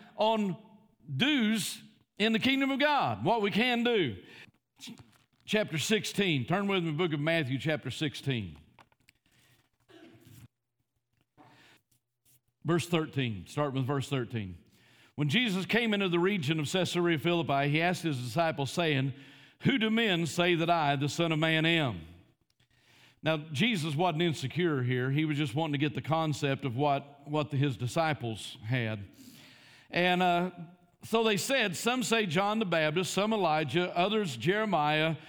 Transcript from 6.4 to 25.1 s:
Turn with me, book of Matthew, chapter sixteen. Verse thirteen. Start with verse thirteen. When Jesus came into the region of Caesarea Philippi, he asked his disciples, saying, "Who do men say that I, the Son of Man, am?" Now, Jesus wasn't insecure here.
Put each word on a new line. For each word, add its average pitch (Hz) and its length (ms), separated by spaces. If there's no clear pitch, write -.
Turn 202 220
with 190 140
me, 165 80
book 156 220
of 151 80
Matthew, 147 380
chapter 147 320
sixteen. 120 680
Verse 165 220
thirteen. 135 600
Start 147 280
with 135 100
verse 135 240
thirteen. 113 480
When 147 120
Jesus 190 380
came 226 260
into 202 160
the 175 100
region 170 400
of 147 140
Caesarea 175 460
Philippi, 143 500
he 151 140
asked 175 200
his 156 140
disciples, 135 540
saying, 139 420
"Who 277 120
do 220 140
men 214 340
say 175 300
that 165 160
I, 147 260
the 143 140
Son 170 200
of 156 80
Man, 160 280
am?" 147 340
Now, 160 140
Jesus 160 420
wasn't 170 280
insecure 151 600
here. 127 280